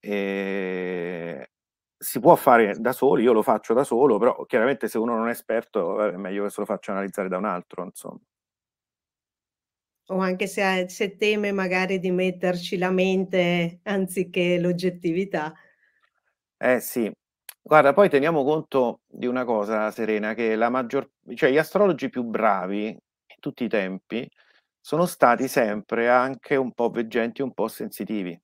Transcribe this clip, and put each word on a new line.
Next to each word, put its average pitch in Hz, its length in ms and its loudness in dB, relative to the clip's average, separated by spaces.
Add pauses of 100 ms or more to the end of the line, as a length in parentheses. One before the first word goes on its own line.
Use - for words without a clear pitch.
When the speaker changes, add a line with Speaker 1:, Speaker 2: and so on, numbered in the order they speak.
Speaker 1:
E 92 1400 -6 (500)
si - 220 -8
può 165 160 8
fare 113 440 6
da 117 140 -2
soli, 127 300 2
io 120 100 6
lo 107 100 4
faccio 113 320 0
da 131 80 2
solo, 120 340 2
però 113 280 0
chiaramente 120 420 0
se 110 100 -4
uno 117 180 -2
non 113 120 -2
è 117 40 -2
esperto, 107 720 -4
eh, 98 100 -2
è - 40 -8
meglio 101 260 -6
che 101 60 -4
se 101 120 -8
lo 101 40 -4
faccia 104 260 -6
analizzare 98 380 -4
da 92 80 -4
un 98 80 -4
altro, 90 380 -6
insomma. - 360 -16 (1900)
Speaker 2:
O 190 100 -2
anche 185 280 0
se, 190 420 0
se 196 280 -4
teme 208 340 0
magari 185 480 0
di 180 120 -2
metterci 180 680 -2
la 185 140 0
mente 185 920 0
anziché 180 760 -2
l'oggettività. 175 920 -2 (1040)
Speaker 1:
Eh 120 220 2
sì. 107 320 -2 (500)
Guarda, 139 320 6
poi 196 160 6
teniamo 143 340 2
conto 135 640 0
di - 200 -10
una 123 180 -2
cosa, 107 460 0
Serena, 107 420 -2
che 110 220 -2
la 117 140 2
maggior, 127 400 -2 (260)
cioè 131 160 4
gli 139 60 4
astrologi 156 520 2
più 127 140 -6
bravi 104 640 0
in - 520 -18
tutti 131 240 -6
i 110 60 -2
tempi 101 580 -4 (520)
sono 160 260 0
stati 131 420 4
sempre 113 640 0
anche 127 460 2
un 131 180 0
po' 117 160 0
veggenti, 113 520 -2
un 127 120 -4
po' 104 140 -2
sensitivi. 101 760 -8